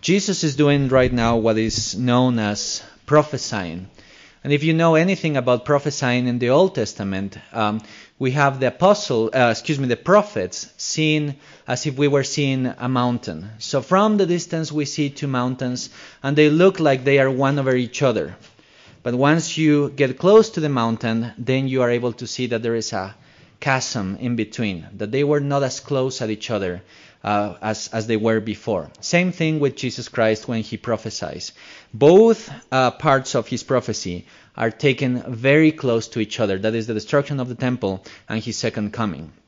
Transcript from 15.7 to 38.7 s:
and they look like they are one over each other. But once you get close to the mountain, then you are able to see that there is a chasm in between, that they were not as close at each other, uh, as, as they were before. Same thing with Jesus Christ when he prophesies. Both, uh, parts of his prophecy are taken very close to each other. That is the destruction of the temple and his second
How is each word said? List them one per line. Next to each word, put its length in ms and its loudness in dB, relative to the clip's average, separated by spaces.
and 160 0
they 140 8
look 300 4
like 240 2
they 160 4
are 100 4
one 300 0
over 160 2
each 260 -2
other. 320 0
But 120 -4
once 420 0
you 320 2
get 260 0
close 340 6
to 100 -6
the 80 -2
mountain, 680 -2
then 300 -2
you 160 0
are 80 2
able 220 -2
to 160 -12
see 180 -6
that 160 -2
there 140 -2
is 160 -6
a 240 -6
chasm 640 -2
in 160 -4
between, 560 -4
that 180 -8
they 140 0
were 160 2
not 240 0
as 160 -6
close 420 -4
at 80 -2
each 220 -6
other, 320 -4
uh, 360 -2
as, 280 -6
as 180 -6
they 100 0
were 220 2
before. 640 -6
Same 320 0
thing 260 -2
with 160 0
Jesus 340 -8
Christ 380 0
when 160 -4
he 140 -8
prophesies. 760 -6
Both, 560 6
uh, 220 2
parts 420 0
of 140 0
his 160 -6
prophecy 600 -4
are 140 -2
taken 560 0
very 460 4
close 380 -2
to 100 -4
each 180 -4
other. 180 0
That 200 -2
is 100 -4
the 80 -4
destruction 460 -2
of 80 -4
the 80 -8
temple 480 -4
and 120 -4
his 160 -8
second 360 -4